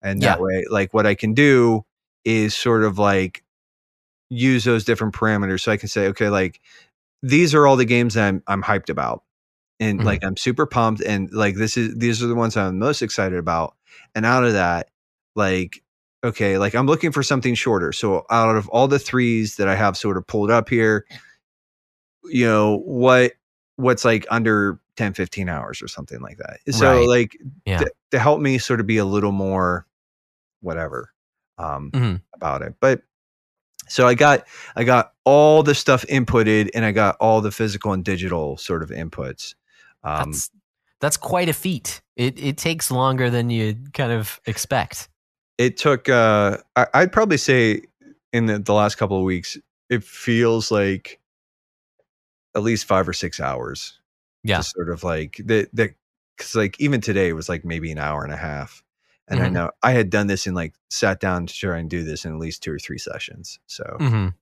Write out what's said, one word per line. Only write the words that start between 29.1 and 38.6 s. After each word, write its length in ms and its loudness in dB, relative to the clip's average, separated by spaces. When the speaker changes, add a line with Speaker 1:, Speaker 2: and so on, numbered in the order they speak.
Speaker 1:
more 540 -2
whatever, 520 -8
um, 340 -8
Speaker 2:
Mm-hmm. 240 -2
Speaker 1:
about 280 -6
it. 180 -12
But 220 2
so 180 4
I 80 6
got, 320 4
I 80 -2
got 280 2
all 400 8
the 100 4
stuff 320 2
inputted 640 2
and 120 -2
I 80 0
got 260 0
all 220 2
the 100 -4
physical 420 -4
and 120 -4
digital 520 -4
sort 280 -6